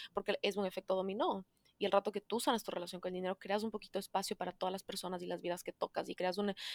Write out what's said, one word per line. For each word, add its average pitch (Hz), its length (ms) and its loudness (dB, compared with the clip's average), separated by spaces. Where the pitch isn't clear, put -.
Porque 202 280 0
es 196 160 2
un 202 80 2
efecto 190 300 0
dominó. 196 500 0
Y 196 80 -2
el 190 60 4
rato 202 200 6
que 202 100 -4
tú - 180 -2
sanas 240 240 4
tu - 80 -4
relación 175 300 -4
con 185 80 -2
el 180 60 -2
dinero, 185 240 0
creas 208 240 2
un 220 80 0
poquito - 280 -4
de - 20 -2
espacio 196 340 0
para - 160 -2
todas 185 200 0
las 190 120 -4
personas 185 380 -4
y 180 60 -6
las 175 140 -2
vidas 180 220 -2
que 175 100 -6
tocas - 360 -2
y - 60 -2
creas 180 220 0
una, 202 180 2